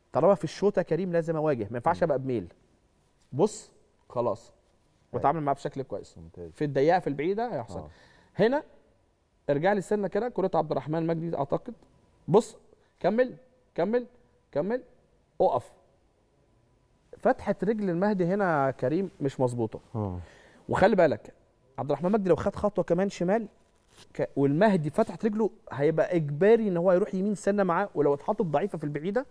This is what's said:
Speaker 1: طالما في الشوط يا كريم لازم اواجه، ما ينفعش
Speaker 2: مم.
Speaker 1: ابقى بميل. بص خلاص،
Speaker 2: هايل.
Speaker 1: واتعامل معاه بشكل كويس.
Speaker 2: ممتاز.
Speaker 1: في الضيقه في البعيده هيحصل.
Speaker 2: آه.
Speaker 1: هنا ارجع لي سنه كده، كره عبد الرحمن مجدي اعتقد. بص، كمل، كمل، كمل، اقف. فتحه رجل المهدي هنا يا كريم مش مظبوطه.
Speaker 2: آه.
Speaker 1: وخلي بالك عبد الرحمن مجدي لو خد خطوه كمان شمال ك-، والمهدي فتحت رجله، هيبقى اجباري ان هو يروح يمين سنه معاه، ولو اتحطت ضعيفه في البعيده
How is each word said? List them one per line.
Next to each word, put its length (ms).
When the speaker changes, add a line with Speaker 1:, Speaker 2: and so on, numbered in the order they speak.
Speaker 1:
طالما 220
في 80
الشوط 340
يا 60
كريم 280
لازم 240
اواجه، 360
ما 60
ينفعش 200
Speaker 2:
مم. 60
Speaker 1:
ابقى 160
بميل. 340
بص 380
خلاص، 380
Speaker 2:
هايل. 60
Speaker 1:
واتعامل 280
معاه 140
بشكل 260
كويس. 360
Speaker 2:
ممتاز. 340
Speaker 1:
في 140
الضيقه 340
في 80
البعيده 480
هيحصل. 240
Speaker 2:
آه. 100
Speaker 1:
هنا 280
ارجع 240
لي 80
سنه 260
كده، 220
كره 260
عبد 160
الرحمن 360
مجدي 300
اعتقد. 360
بص، 300
كمل، 360
كمل، 300
كمل، 300
اقف. 300
فتحه 460
رجل 260
المهدي 360
هنا 400
يا 60
كريم 400
مش 180
مظبوطه. 400
Speaker 2:
آه. 240
Speaker 1:
وخلي 260
بالك 380
عبد 140
الرحمن 200
مجدي 180
لو 60
خد 200
خطوه 280
كمان 260
شمال 380
ك-، 220
والمهدي 540
فتحت 360
رجله، 240
هيبقى 440
اجباري 520
ان 100
هو 140
يروح 240
يمين 200
سنه 280
معاه، 320
ولو 180
اتحطت 280
ضعيفه 360
في 60
البعيده 480